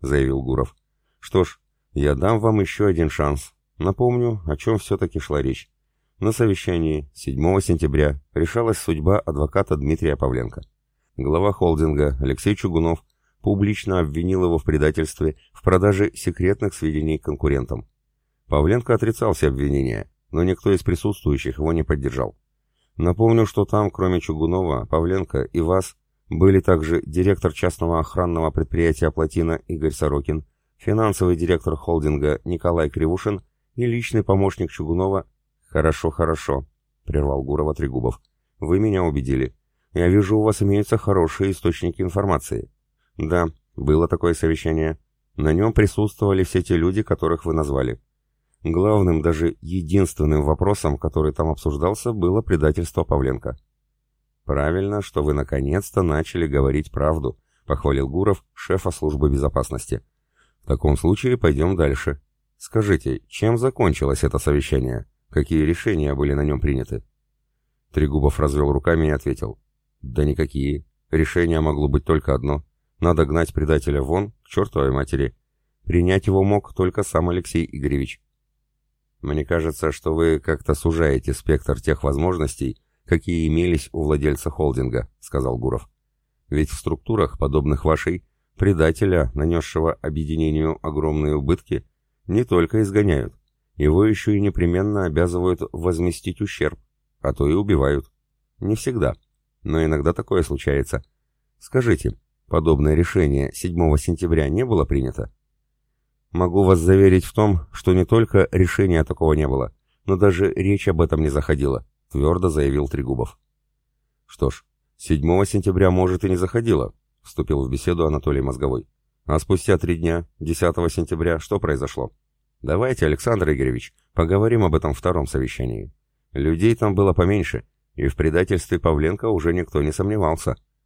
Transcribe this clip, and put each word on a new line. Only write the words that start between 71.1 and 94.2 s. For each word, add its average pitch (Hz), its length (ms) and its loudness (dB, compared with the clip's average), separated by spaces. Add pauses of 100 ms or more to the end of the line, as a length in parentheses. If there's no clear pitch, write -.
могло 76 260 0
быть 69 160 0
только 76 300 0
одно. 71 320 -4 (340)
Надо 82 260 4
гнать 80 280 0
предателя 73 480 0
вон, 90 300 -2 (120)
к - 60 -20
чёртовой 69 420 -2
матери. 67 440 -2 (500)
Принять 87 420 2
его 95 160 4
мог 101 300 0
только 92 300 -2
сам 87 260 -2
Алексей 87 420 -2
Игоревич». 67 500 -4 (1000)
«Мне 73 240 -4
кажется, 80 480 -2
что - 200 -4
вы 80 260 2
как-то 76 360 -2
сужаете 76 580 0
спектр 69 460 -2
тех - 240 -2
возможностей, 69 760 -2 (280)
какие 82 420 0
имелись 82 440 0
у 80 120 -6
владельца 73 460 -2
холдинга», 64 600 -2 (100)
сказал 64 380 -4
Гуров. 62 320 -4 (600)
«Ведь 73 200 0
в - 60 -10
структурах, 82 640 -4
подобных 71 480 0
вашей, 85 380 -2 (320)
предателя, 82 800 2
нанёсшего 80 600 -2
объединению 78 880 -2
огромные 76 540 -2
убытки, 71 500 -2 (420)
не 104 160 2
только 95 380 2
изгоняют, 98 520 2 (420)
его 78 300 4
ещё 107 260 2